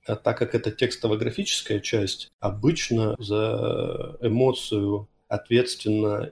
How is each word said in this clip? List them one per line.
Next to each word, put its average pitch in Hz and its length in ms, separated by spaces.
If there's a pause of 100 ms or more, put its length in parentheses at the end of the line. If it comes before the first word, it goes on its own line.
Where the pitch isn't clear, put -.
а, 113 80
так - 240
как 120 160
это 110 160
текстово-графическая 113 1080
часть, - 480 (100)
обычно 110 800
за 110 1000
эмоцию 107 880 (180)
ответственна 107 1040